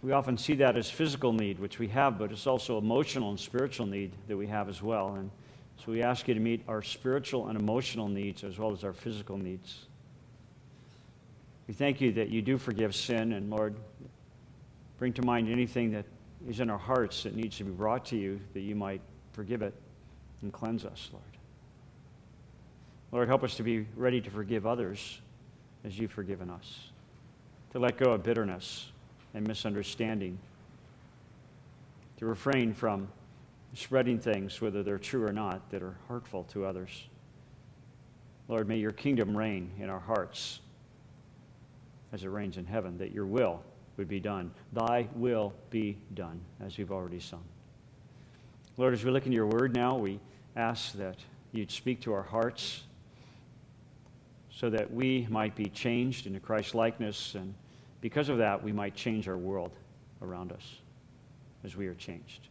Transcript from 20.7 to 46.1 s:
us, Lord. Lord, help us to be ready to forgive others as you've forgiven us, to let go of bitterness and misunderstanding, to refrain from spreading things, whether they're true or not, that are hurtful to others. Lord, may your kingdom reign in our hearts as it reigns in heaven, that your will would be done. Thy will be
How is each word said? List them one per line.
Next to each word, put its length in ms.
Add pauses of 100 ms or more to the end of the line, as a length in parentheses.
us, 280
Lord. 120 (1900)
Lord, 160
help 160
us 100
to 80
be 320
ready 260
to 100
forgive 360
others 540 (640)
as 140
you've 120
forgiven 380
us, 400 (800)
to 80
let 200
go 140
of 100
bitterness 680 (440)
and 120
misunderstanding, 920 (1800)
to 80
refrain 480
from 340 (680)
spreading 440
things, 440
whether 200
they're 140
true 300
or 60
not, 360
that 140
are 120 (140)
hurtful 360
to 200
others. 420 (1400)
Lord, 180
may 120
your 140
kingdom 440
reign 420
in 120
our 100
hearts 600 (1500)
as 100
it 40
reigns 280
in 80
heaven, 320
that 160
your 140
will 360 (360)
would 100
be 120
done. 300 (220)
Thy 420
will 380 (160)
be 300 (160)